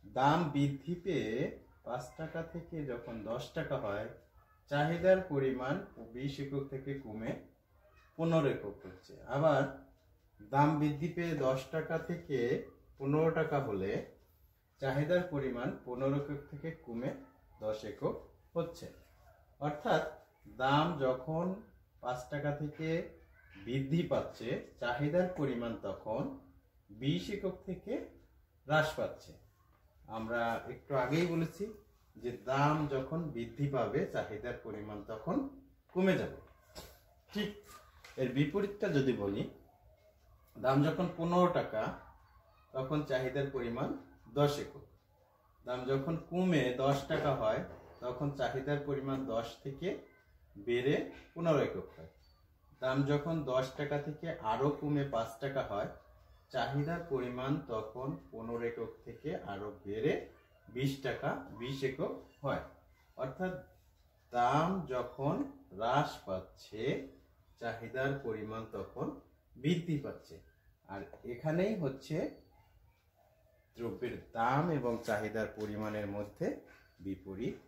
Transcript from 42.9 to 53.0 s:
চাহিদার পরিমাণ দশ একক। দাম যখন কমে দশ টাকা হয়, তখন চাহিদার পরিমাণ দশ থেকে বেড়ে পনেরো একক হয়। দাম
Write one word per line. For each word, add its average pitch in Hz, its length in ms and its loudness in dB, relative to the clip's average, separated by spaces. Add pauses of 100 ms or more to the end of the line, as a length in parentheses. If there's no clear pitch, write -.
চাহিদার 131 440 0
পরিমাণ 120 340 -2 (500)
দশ 143 140 6 (120)
একক। - 200 -14 (800)
দাম 127 160 -4 (100)
যখন 139 240 2 (160)
কমে 175 320 4 (220)
দশ 139 120 6 (140)
টাকা 151 300 2
হয়, 113 200 2 (400)
তখন 139 280 -2 (100)
চাহিদার 135 500 0
পরিমাণ 135 300 0 (160)
দশ 143 120 0 (180)
থেকে 143 240 -4 (680)
বেড়ে 123 400 2 (380)
পনেরো 165 340 4
একক - 280 -6
হয়। - 140 -16 (720)
দাম 131 160 2 (120)